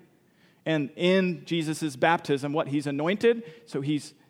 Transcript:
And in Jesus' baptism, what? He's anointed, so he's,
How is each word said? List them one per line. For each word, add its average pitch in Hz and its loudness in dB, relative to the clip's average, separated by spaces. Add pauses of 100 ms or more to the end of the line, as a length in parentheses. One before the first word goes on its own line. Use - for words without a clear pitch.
(640)
And 156 0
in 180 2
Jesus' 156 -2
baptism, 147 2
what? 151 -2
He's 139 -2
anointed, 202 0 (220)
so - -6
he's, 143 -4 (160)